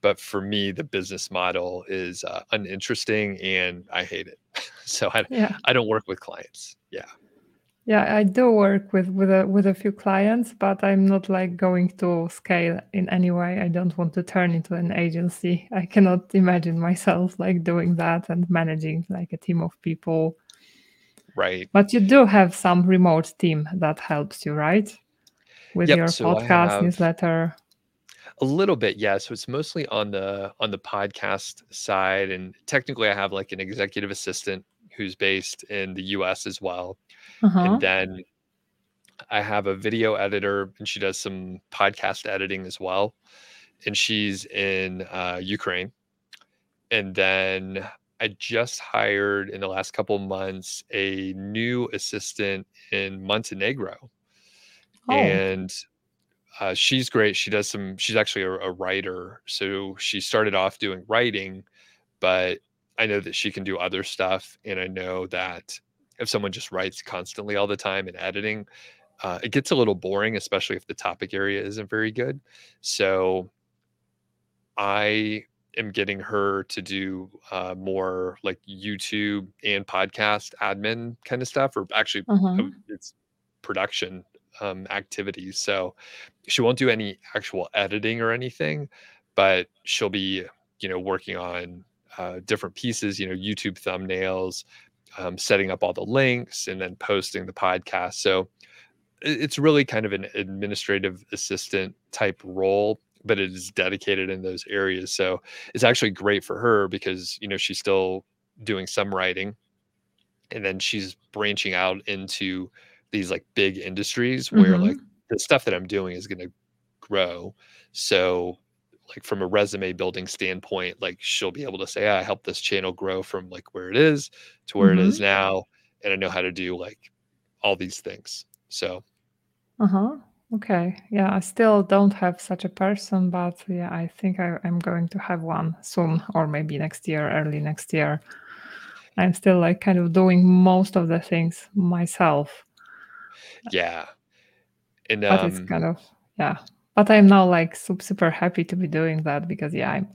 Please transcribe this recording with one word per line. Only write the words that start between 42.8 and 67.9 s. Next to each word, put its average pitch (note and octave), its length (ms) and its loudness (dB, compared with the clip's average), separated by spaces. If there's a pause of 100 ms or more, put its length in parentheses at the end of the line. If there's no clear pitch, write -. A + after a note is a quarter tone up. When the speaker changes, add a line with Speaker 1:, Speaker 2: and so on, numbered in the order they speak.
Speaker 1:
And G#2 100 -2
she's G#2 480 -2
in, F#2+ 640 -4
uh, F2+ 320 -6
Ukraine. F#2+ 500 -4 (1000)
And G2 240 -2
then F#2+ 680 0 (360)
I A2+ 80 -2 (100)
just A#2 420 -4
hired G2+ 680 0
in G2 120 -10
the G2 60 -4
last F#2+ 240 -6
couple G#2 280 -2
months F#2+ 720 -8
a F#2+ 420 -4
new A2+ 580 -4
assistant G2 760 -6 (240)
in F#2+ 320 -4
Montenegro. G#2 880 -4 (960)
Speaker 2:
Oh. - 40 2
Speaker 1:
And, F#2+ 600 2 (840)
uh, F#2+ 160 -4
she's C3 340 0
great. G#2+ 260 4
She - 140 -4
does G#2 180 0
some, F#2+ 300 -8
she's A2 180 -2
actually G#2 280 0
a, F#2 80 -2
a F#2 200 -6
writer. F#2 760 -6
So G2 500 -6
she - 240 -4
started G#2+ 320 2
off F#2+ 240 0
doing F#2 300 -6
writing, G2+ 560 -2 (560)
but F#2 400 2 (400)
I A2 80 2
know G2+ 120 0
that - 160 -10
she G#2 160 -4
can G2 120 -10
do F#2 140 -6
other F#2 260 -4
stuff. - 600 -4
And G2 160 -6
I F#2 80 -4
know F#2 400 -6
that F2+ 500 -8 (420)
if A#2+ 100 -6
someone G2+ 220 -2
just - 200 -12
writes F#2 300 -4
constantly G2+ 540 -8
all G2+ 100 2
the G2+ 100 -2
time G2 320 -4